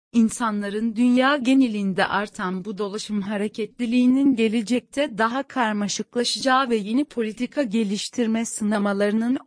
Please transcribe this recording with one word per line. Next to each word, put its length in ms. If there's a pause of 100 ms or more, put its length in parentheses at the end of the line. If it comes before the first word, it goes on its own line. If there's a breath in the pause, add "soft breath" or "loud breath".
(140)
İnsanların 840
dünya 420
genelinde 680
artan 600
bu 120
dolaşım 440
hareketliliğinin 1120
gelecekte 840
daha 260
karmaşıklaşacağı 1300
ve 60
yeni 300
politika 580
geliştirme 840
sınamalarının 1000